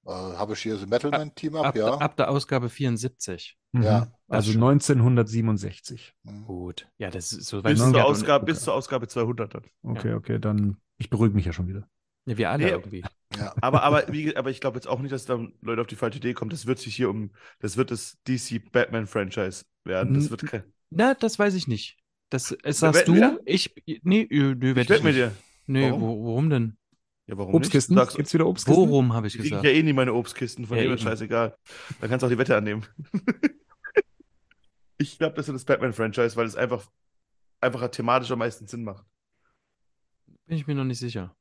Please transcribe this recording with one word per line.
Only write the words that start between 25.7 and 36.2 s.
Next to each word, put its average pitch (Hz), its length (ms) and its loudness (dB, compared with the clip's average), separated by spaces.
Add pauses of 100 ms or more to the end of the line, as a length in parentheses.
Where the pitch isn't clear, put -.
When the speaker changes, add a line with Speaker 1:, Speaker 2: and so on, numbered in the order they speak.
Speaker 4:
Warum? 123 120 0
Speaker 2:
wo, 113 260 -4
warum 135 220 2
denn? 113 280 0 (480)
Speaker 4:
Ja, - 120 -10
warum 98 180 -2
Speaker 3:
Obstkisten? 160 400 4
Speaker 4:
nicht? - 60 8
Du 127 40 6
sagst, - 120 -10
Speaker 3:
Gibt's 147 160 -4
wieder 160 120 4
Obstkisten? 170 440 4
Speaker 2:
Worum, 127 240 4
hab 113 100 0
ich 104 80 -4
Speaker 4:
die 113 80 -12
krieg 110 60 -6
ich - 60 -2
Speaker 2:
gesagt. 101 140 -2
Speaker 4:
ja 139 60 6
eh 156 100 6
nie 156 120 2
meine 127 200 2
Obstkisten, 120 540 -4
von 117 80 -4
Speaker 2:
Ja, 113 80 2
Speaker 4:
dem 131 60 2
her 127 80 0
Speaker 2:
eben. 113 60 -6
Speaker 4:
scheißegal. 113 520 -2 (460)
Dann 110 80 -6
kannst 123 120 0
du 131 60 2
auch 120 40 4
die 120 60 2
Wette 131 180 2
annehmen. 104 300 -2 (280)
<laughs> - 460 -2 (1400)
Ich - 180 -4
glaub, 160 180 -2
das 135 120 -8
wird 139 80 -8
das 127 100 -12
Batman-Franchise, 117 720 0